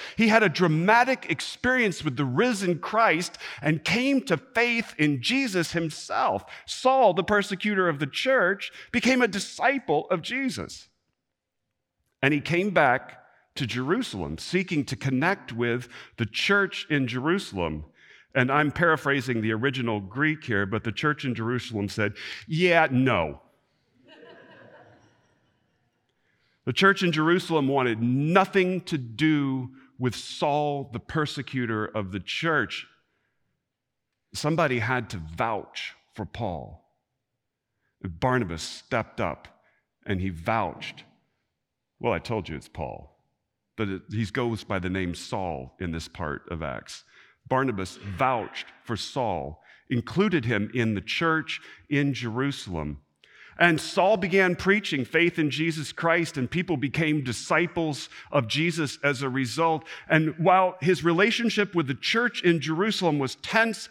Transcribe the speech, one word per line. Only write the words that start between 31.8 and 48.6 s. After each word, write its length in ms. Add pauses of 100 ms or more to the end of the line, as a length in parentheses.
of 260
the 100
church. 640 (1500)
Somebody 460
had 320
to 80
vouch 760 (200)
for 100
Paul. 640 (1120)
Barnabas 600
stepped 580
up 420 (440)
and 160
he 80
vouched. 760 (960)
Well, 120
I 60
told 300
you 80
it's 120
Paul, 480 (600)
but 120
it, 220
he 160
goes 380
by 140
the 120
name 240
Saul 640
in 140
this 160
part 420
of 120
Acts. 420 (440)
Barnabas 480
vouched 680 (180)